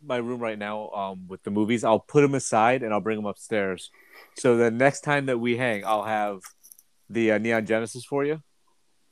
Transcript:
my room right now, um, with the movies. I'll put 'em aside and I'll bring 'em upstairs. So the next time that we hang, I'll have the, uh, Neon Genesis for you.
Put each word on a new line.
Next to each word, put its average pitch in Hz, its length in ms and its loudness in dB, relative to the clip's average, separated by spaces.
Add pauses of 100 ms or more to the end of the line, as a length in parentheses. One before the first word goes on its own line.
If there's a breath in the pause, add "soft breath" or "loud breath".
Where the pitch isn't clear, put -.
my 135 140 -4
room 120 220 -4
right 113 180 -6
now, 104 320 -8
um, 95 380 -8
with 95 160 -14
the 104 80 -6
movies. 107 320 0
I'll 110 160 4
put - 240 4
'em 139 100 4
aside 123 500 2
and 110 100 -2
I'll 104 80 0
bring 107 180 -2
'em 107 60 -6
upstairs. 98 640 -4 (460 soft breath)
So 120 200 4
the 117 140 4
next 131 300 2
time 143 260 0
that 127 100 -2
we 117 200 0
hang, 117 280 -2
I'll 107 200 0
have 104 340 -2 (680)
the, 110 240 2
uh, 107 40 4
Neon 113 280 0
Genesis 113 400 -4
for 139 180 -2
you. 151 180 -4 (720)